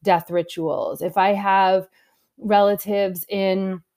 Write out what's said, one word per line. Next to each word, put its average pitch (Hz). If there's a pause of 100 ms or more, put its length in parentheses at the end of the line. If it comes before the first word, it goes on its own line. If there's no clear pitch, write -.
death 170
rituals? 170
If 180
I 196
have 190 (520)
relatives 202
in 190 (140)